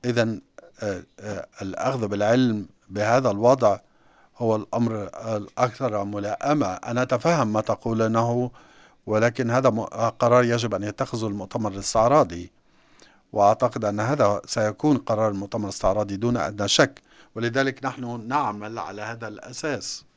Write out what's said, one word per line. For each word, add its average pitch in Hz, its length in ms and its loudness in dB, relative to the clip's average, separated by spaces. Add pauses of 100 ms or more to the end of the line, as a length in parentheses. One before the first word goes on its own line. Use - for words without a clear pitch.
إذن، 117 360 0 (420)
آه، 95 200 -4 (180)
آه، 104 260 -10 (160)
الأخذ 110 460 -4
بالعلم 107 600 0 (200)
بهذا 110 420 2
الوضع 113 480 4 (600)
هو 113 180 2
الأمر 110 460 -2 (340)
الأكثر 107 680 -2
ملائمة. 104 600 -2
أنا 117 360 -4
أتفهم 127 500 2
ما 107 80 2
تقولونه، 113 920 0 (560)
ولكن 117 440 2
هذا 127 200 4
م-، 110 100 0 (400)
قرار 123 240 6
يجب 117 300 0
أن 95 80 -2
يتخذه 110 440 -4
المؤتمر 104 460 -4
الاستعراضي، 110 800 2 (840)
وأعتقد 110 520 4
أن 104 160 0
هذا 110 460 2
سيكون 113 500 2
قرار 110 340 0
المؤتمر 101 340 -6
الاستعراضي 101 520 -2
دون 120 200 0
أدنى 101 320 -2
شك، 139 340 2 (320)
ولذلك 127 500 -2
نحن 120 440 -8
نعمل 113 500 -4
على 98 240 -10
هذا 113 260 -10
الأساس. 120 760 -8 (120)